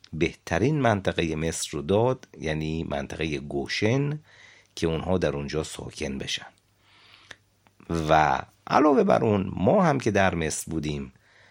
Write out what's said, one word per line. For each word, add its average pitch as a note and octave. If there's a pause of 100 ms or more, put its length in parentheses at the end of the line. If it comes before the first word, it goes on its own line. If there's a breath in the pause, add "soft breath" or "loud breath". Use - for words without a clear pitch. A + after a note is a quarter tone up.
(120)
بهترین F2+
منطقه F#2
مصر D#2+
رو D2
داد، A2+ (100)
یعنی D#2
منطقه C#2+
گوشن G#2+ (540 soft breath)
که E2+
اونها E2
در D2+
اونجا C#2+
ساکن -
بشن. - (1600 loud breath)
و D2+ (240)
علاوه C#4+
بر A#2
اون G2
ما F3
هم C#3
که A2+
در F#2+
مصر D#2+
بودیم D2 (380 soft breath)